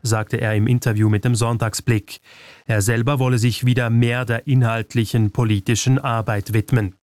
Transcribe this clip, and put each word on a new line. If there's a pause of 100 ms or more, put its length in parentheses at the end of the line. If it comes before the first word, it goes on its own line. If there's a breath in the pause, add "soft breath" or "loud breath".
sagte
er
im
Interview
mit
dem
Sonntagsblick. (440 loud breath)
Er
selber
wolle
sich
wieder
mehr
der
inhaltlichen
politischen
Arbeit
widmen.